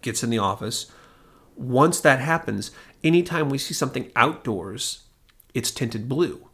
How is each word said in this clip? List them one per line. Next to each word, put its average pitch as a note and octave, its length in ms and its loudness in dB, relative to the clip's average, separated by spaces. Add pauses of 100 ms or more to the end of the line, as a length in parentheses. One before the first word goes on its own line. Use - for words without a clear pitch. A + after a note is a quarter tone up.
gets A2+ 180 -4
in A#2+ 80 -2
the A#2 80 0
office. G2+ 480 -2 (680)
Once C3 440 4
that C3+ 200 4
happens, C3+ 500 -2 (340)
anytime E3 460 2
we C#3 80 0
see - 160 -6
something C3+ 420 -4
outdoors, A2+ 920 -2 (500)
it's - 160 -2
tinted A2+ 360 -4
blue. C#3 460 -2